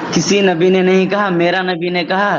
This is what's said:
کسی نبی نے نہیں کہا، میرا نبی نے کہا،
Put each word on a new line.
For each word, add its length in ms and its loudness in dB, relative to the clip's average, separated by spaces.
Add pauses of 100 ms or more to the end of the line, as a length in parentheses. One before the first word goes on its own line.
(140)
کسی 260 0
نبی 300 2
نے 120 2
نہیں 240 2
کہا، 220 -2
میرا 340 0
نبی 260 -4
نے 160 -2
کہا، 340 -2